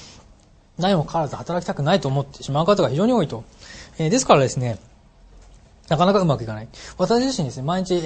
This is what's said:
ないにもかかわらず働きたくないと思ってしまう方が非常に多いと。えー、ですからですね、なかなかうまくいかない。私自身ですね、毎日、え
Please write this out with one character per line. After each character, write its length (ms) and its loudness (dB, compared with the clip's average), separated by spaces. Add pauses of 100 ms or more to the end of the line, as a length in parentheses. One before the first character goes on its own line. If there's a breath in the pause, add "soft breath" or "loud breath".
(800 loud breath)
な 100 0
い 40 4
に 40 4
も 80 0
か 80 -8
か 60 -2
わ 60 0
ら 40 -4
ず 80 -10
働 260 -6
き 40 -14
た 80 -4
く 80 -4
な 120 2
い 60 2
と 80 -2
思 140 0
っ 20 -8
て 180 -16
し 80 -8
ま 120 0
う 20 -2
方 180 4
が 60 2
非 80 -2
常 80 2
に 80 2
多 100 2
い 60 -2
と。 160 -10 (540 loud breath)
え 80 -2
ー、 20 0
で 100 2
す 80 -2
か 100 8
ら 40 4
で 80 4
す 80 -6
ね、 220 -2 (1120)
な 80 2
か 80 4
な 60 4
か 80 4
う 40 2
ま 140 2
く 60 -10
い 20 -10
か 80 -8
な 80 -10
い。 60 -16 (280 loud breath)
私 300 2
自 160 -2
身 40 -2
で 60 -8
す 60 -14
ね、 60 -8
毎 200 -2
日、 120 0
え 100 -2